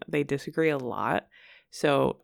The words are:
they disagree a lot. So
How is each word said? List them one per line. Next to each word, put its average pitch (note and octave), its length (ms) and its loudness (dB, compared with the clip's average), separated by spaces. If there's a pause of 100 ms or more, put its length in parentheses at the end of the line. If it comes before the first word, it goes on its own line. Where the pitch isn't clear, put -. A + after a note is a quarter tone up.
they D3 160 0
disagree D3 460 -2
a D3 80 0
lot. A2 500 -2 (420)
So C3+ 540 2